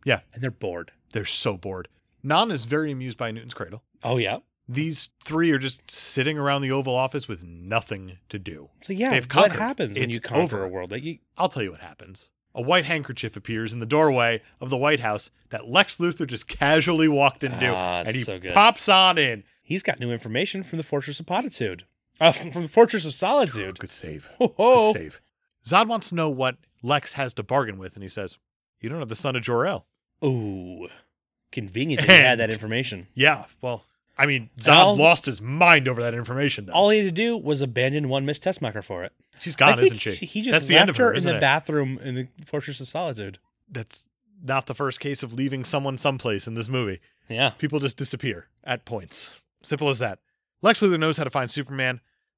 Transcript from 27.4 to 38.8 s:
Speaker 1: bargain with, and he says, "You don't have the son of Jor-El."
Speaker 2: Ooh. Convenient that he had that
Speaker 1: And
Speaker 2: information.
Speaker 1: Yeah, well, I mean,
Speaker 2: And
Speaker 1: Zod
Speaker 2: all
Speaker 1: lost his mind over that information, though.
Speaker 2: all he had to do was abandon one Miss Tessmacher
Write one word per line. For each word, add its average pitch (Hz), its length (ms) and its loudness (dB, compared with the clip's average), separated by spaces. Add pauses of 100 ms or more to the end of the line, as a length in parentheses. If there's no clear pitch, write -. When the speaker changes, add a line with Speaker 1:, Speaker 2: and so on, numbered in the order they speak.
Speaker 1:
bargain 113 340 0
with, 92 160 -14
and 101 80 -18
he 95 60 -12
says, 95 280 -10 (440)
"You 110 80 -8
don't 156 100 -8
have 131 100 -8
the 113 60 -8
son 131 220 -4
of 120 60 -4
Jor-El." 127 440 -2 (380)
Speaker 2:
Ooh. 95 640 -4 (640)
Convenient 123 540 -4
that - 40 -2
he 151 120 6
had 127 160 4
that 117 60 0
Speaker 1:
And 110 80 -2
Speaker 2:
information. 107 640 -6
Speaker 1:
Yeah, 143 300 2 (160)
well, 120 240 -8 (320)
I 139 100 2
mean, 131 300 -2
Speaker 2:
And 113 100 -10
Speaker 1:
Zod 147 100 10
Speaker 2:
all 185 200 8
Speaker 1:
lost 160 300 6
his 113 140 -6
mind 143 480 4
over 120 140 -2
that 120 120 -2
information, 120 520 -4
though. 90 60 -14
Speaker 2:
all 196 180 6
he 214 80 6
had 202 80 2
to 185 60 0
do 226 240 0
was 147 260 -2
abandon 135 460 -2
one 135 180 -2
Miss 147 120 -4
Tessmacher 113 460 -6